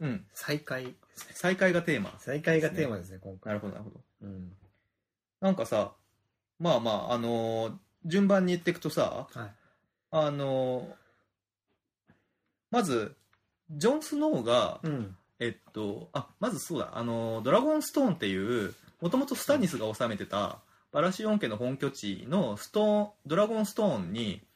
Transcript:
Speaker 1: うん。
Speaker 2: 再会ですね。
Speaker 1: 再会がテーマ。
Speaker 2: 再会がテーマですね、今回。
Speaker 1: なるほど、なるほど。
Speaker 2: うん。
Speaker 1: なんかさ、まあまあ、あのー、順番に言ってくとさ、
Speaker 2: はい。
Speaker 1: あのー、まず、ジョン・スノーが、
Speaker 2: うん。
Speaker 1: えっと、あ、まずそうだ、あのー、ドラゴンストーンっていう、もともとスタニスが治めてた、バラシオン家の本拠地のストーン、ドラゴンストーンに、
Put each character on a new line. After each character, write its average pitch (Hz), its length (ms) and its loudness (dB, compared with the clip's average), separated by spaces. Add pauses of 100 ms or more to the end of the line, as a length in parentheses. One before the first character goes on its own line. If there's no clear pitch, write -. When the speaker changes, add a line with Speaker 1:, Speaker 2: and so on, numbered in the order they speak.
Speaker 1:
う 160 60 -4
ん。 107 260 -4
Speaker 2:
再 147 280 -4
会 131 240 -8
で 123 100 -12 (200)
す - 140 -18
ね。 - 60 -18
Speaker 1:
再 190 220 2
会 190 160 4
が 170 100 2
テ 160 160 0
ー - 20 0
マ。 - 180 -6
Speaker 2:
再 147 240 -6
会 160 180 4
が 160 100 2
テ 170 160 -2
ー - 20 -2
マ 110 80 -4
で 87 80 -8
す 92 60 -16
ね、 95 100 -16
今 95 180 -14
回。 107 120 -8
Speaker 1:
な 104 40 -2
る 104 60 -2
ほ 104 80 -8
ど、 95 60 -8
な - 60 -12
る 110 40 -12
ほ 117 60 -14
ど。 - 100 -20 (220)
Speaker 2:
う 104 40 -14
ん。 92 260 -12 (880)
Speaker 1:
な 190 100 4
ん 185 40 6
か 117 120 -4
さ、 107 260 0 (680)
ま 160 180 4
あ 117 40 4
ま 117 100 0
あ、 110 220 0
あ 120 60 2
の 113 520 0
ー、 - 40 -10 (320)
順 196 220 4
番 190 180 6
に 180 80 2
言 175 60 -2
っ - 40 -18
て 175 80 2
く 170 80 -4
と 160 80 -4
さ、 135 420 -2
Speaker 2:
は 120 140 -10
い。 104 60 -14 (600)
Speaker 1:
あ 156 200 2
の 131 580 -2 (1200)
ー、 - 40 -20 (580)
ま 240 120 4
ず、 120 320 0 (560)
ジ 151 180 2
ョ 269 80 6
ン・ 311 60 -2
ス 302 140 -6
ノ 294 240 2
ー - 20 -2
が、 113 400 4
Speaker 2:
う 165 60 -4
ん。 110 280 -4 (220)
Speaker 1:
え 120 100 -4
っ - 240 -14
と、 107 400 -6
あ、 131 160 -6 (120)
ま 208 100 0
ず 175 80 -4
そ 170 180 -6
う 151 40 -2
だ、 - 180 -8
あ 117 60 -4
の 113 360 -2
ー、 107 40 -6
ド 131 80 2
ラ 208 80 8
ゴ 311 160 2
ン 294 60 0
ス - 100 -8
ト 294 80 2
ー 254 120 6
ン - 20 2
っ - 20 -12
て - 100 -2
い 98 100 0 (300)
う、 - 80 -6 (260)
も 170 100 -2
と 254 80 2
も 269 80 0
と 269 80 -2
ス - 120 -6
タ 285 120 4
ニ 196 100 2
ス 135 100 -4
が 107 160 -2
治 120 140 -2
め 107 80 -4
て 98 80 -6
た、 98 360 -2 (300)
バ 147 120 0
ラ 185 100 2
シ 214 140 -6
オ 214 40 2
ン 214 80 4
家 170 80 -2
の 107 100 -2
本 123 200 -2
拠 139 140 -2
地 98 360 -6
の 131 300 0
ス - 140 -12
ト 208 120 0
ー 208 260 4
ン、 - 20 -16 (160)
ド 185 100 0
ラ 208 100 4
ゴ 220 140 0
ン 214 60 2
ス - 80 -4
ト 220 100 0
ー 151 140 2
ン 87 140 -6
に、 113 300 -4 (140)